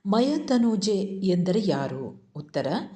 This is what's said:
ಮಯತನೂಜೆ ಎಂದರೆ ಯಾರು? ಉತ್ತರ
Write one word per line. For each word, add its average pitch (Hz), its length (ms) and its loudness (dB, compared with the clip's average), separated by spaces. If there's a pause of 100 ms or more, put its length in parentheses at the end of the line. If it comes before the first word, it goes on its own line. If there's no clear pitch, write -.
ಮಯತನೂಜೆ 233 880 2 (300)
ಎಂದರೆ 180 380 2
ಯಾರು? 135 720 -4
ಉತ್ತರ 147 300 -6 (300)